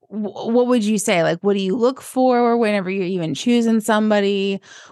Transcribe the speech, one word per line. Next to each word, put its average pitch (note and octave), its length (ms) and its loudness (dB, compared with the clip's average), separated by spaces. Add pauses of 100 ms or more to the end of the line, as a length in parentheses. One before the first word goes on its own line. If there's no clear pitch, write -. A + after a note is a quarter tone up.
wh-, G#3 400 -8
what A#3+ 200 2
would B3 180 2
you G#3+ 120 0
say? F#3+ 260 0
Like, D#3+ 180 0
what G3+ 100 0
do G3+ 80 0
you F#3 160 -2
look B3+ 260 0
for A#3+ 540 2
whenever G#3 340 0
you're G3 140 -4
even F3 300 -4
choosing A3+ 480 2
somebody? G3+ 800 0 (300)